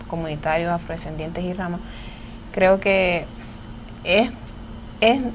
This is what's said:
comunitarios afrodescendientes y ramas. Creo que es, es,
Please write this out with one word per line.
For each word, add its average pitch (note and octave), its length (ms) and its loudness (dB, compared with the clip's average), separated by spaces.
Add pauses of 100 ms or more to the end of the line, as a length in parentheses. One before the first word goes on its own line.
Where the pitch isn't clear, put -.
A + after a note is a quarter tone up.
comunitarios D#3+ 640 0
afrodescendientes E3 720 -4
y F3+ 100 -2
ramas. F3 280 -4 (680)
Creo F#3+ 280 6
que F#3 460 4 (800)
es, G3+ 280 6 (720)
es, A#3+ 200 6 (140)